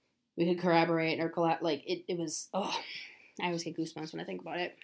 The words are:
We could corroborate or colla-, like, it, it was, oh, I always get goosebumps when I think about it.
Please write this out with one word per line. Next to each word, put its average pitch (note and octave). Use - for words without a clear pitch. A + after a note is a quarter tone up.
We E3+
could F3
corroborate E3
or E3
colla-, E3+
like, D#3
it, F3
it F3
was, E3
oh, -
I F3+
always E3+
get E3
goosebumps D#3+
when E3
I F3
think F#3
about E3
it. F3